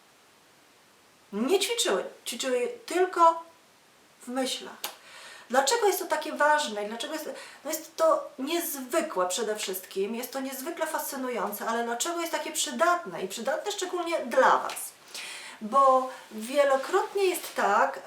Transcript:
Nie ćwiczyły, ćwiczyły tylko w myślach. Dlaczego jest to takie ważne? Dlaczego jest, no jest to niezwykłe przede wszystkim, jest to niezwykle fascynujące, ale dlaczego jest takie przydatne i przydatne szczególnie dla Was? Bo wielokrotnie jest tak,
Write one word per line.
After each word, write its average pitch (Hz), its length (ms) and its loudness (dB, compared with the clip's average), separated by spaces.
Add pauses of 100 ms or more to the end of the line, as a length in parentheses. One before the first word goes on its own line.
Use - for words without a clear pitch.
(1300)
Nie 262 280 2
ćwiczyły, 311 440 0 (220)
ćwiczyły 247 420 -2 (180)
tylko 339 560 4 (800)
w - 60 -16
myślach. 254 480 -4 (720)
Dlaczego 339 360 4
jest 370 120 2
to 359 60 -6
takie 311 280 -4
ważne? 285 520 2
Dlaczego 233 280 -8
jest, 302 180 -8 (340)
no 277 60 -8
jest - 260 -8
to 311 320 4 (100)
niezwykłe 269 880 -2
przede 214 280 -2
wszystkim, 196 580 -4
jest 247 180 -6
to 269 80 -6
niezwykle 269 460 -6
fascynujące, 254 800 -4
ale 233 180 -2
dlaczego 330 360 -4
jest 330 120 -4
takie 311 200 -4
przydatne 302 680 0
i 190 60 -4
przydatne 311 440 -4
szczególnie 339 540 -2
dla 233 320 6
Was? - 340 -8 (680)
Bo 262 500 6 (220)
wielokrotnie 277 920 2
jest 349 300 -2
tak, 226 520 2